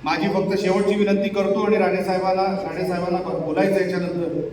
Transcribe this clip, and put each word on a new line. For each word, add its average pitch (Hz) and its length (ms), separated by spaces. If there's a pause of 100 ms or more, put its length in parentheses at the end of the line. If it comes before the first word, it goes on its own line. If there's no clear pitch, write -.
माझी 165 240
फक्त 196 340
शेवटची 202 320
विनंती 202 340
करतो 202 340
आणि 214 140
राणे 185 280
साहेबांना, 185 380
राणे 190 460
साहेबांना 175 300
ब-, 160 260
बोलायचं 190 360
याच्यानंतर 175 720